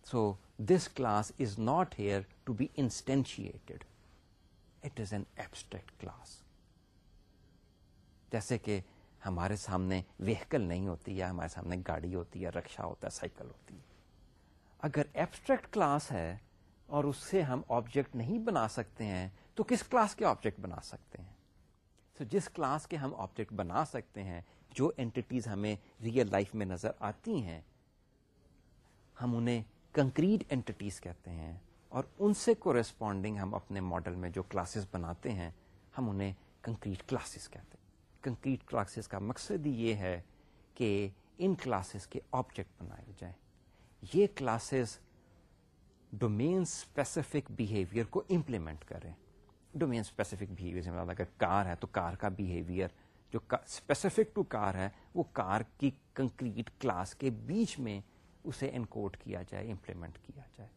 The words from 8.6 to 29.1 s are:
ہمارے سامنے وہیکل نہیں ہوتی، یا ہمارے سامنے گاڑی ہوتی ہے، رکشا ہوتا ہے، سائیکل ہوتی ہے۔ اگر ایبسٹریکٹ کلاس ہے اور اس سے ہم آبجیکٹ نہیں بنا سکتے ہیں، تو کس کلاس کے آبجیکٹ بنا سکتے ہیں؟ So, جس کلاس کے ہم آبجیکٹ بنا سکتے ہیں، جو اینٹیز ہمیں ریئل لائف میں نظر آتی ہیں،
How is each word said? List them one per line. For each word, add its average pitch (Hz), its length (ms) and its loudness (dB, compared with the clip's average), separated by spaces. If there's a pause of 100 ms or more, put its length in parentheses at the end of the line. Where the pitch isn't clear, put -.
ہمارے 95 300 0
سامنے 92 460 0 (180)
وہیکل 110 420 0
نہیں 92 260 0
ہوتی، 92 300 -6
یا 92 120 0
ہمارے 85 200 -4
سامنے 87 280 -4 (100)
گاڑی 85 280 -2
ہوتی 90 300 -6
ہے، 87 40 -2
رکشا 87 360 -6
ہوتا - 220 -8
ہے، - 40 -4
سائیکل - 340 -10
ہوتی - 300 -18
ہے۔ - 60 -18 (960)
اگر 147 240 2 (100)
ایبسٹریکٹ - 600 0
کلاس 147 380 4
ہے 87 260 -2 (480)
اور 143 180 2
اس 143 140 0
سے - 240 2
ہم 131 280 2
آبجیکٹ 120 460 2
نہیں 135 240 0
بنا 180 280 2
سکتے - 380 -4
ہیں، 95 240 -2 (260)
تو 214 80 2
کس - 200 2
کلاس 220 320 4
کے - 100 0
آبجیکٹ 110 340 2
بنا 92 240 -6
سکتے - 380 -14
ہیں؟ 87 120 -16 (880)
So, 113 80 -6
جس 175 200 2
کلاس 147 380 0
کے 175 100 -4
ہم 139 180 -2
آبجیکٹ 104 380 -6
بنا 101 320 2
سکتے 110 380 -8
ہیں، 87 180 -6 (280)
جو 143 280 2
اینٹیز 120 500 -2
ہمیں 104 280 0 (280)
ریئل 113 280 4
لائف 98 240 2
میں 104 100 0
نظر 92 340 -2
آتی 127 440 -2
ہیں، 82 180 -6 (1600)